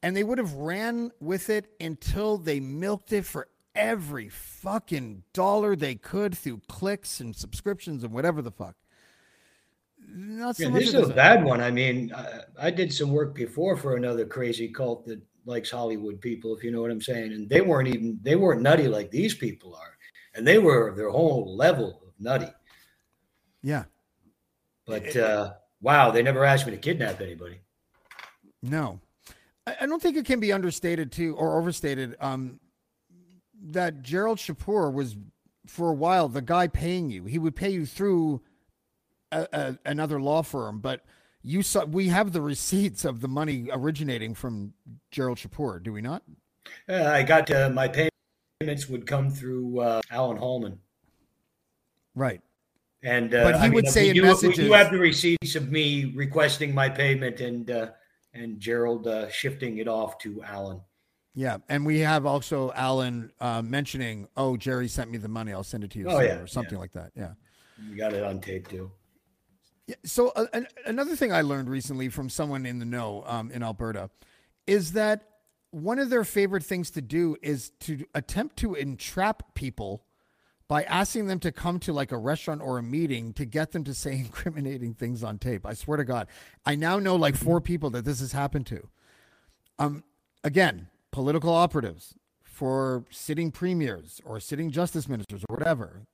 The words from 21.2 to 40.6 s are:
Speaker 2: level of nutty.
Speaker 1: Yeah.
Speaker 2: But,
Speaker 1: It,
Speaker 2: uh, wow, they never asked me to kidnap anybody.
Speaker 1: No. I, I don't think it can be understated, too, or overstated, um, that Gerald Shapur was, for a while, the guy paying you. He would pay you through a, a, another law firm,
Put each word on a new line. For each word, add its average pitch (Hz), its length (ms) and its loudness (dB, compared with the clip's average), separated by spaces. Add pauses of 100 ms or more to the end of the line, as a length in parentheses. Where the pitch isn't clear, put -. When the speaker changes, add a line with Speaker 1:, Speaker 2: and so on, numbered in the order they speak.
Speaker 2:
level 127 500 2
of 90 120 -20
nutty. 120 320 -2 (1120)
Speaker 1:
Yeah. 139 240 -2 (1000)
Speaker 2:
But, 107 220 -6
Speaker 1:
It, - 100 -2
Speaker 2:
uh, 104 360 2 (280)
wow, 131 300 8
they 117 120 6
never 135 220 4
asked 139 200 6
me 120 60 -4
to 98 60 -8
kidnap 120 420 -2
anybody. 87 400 -12 (1000)
Speaker 1:
No. 127 400 -4 (640)
I, - 160 -8
I 269 60 -2
don't 320 140 -2
think 330 140 2
it 302 100 -2
can 254 140 2
be 208 140 2
understated, 170 580 -2
too, 165 240 -2
or 160 240 2
overstated, 139 600 -2
um, 131 380 -6 (1120)
that 160 320 -2
Gerald 196 340 0
Shapur 175 560 -2
was, 131 240 -4 (480)
for 170 240 -2
a 160 60 4
while, 165 340 4
the 127 120 -4
guy 170 260 2
paying 170 420 -2
you. 92 160 -8
He 123 140 -4
would 160 160 0
pay 196 160 -2
you 175 140 -2
through 165 560 0 (880)
a, 160 200 -2
a, 135 340 -4
another 147 360 -2
law 147 200 2
firm, 113 380 -6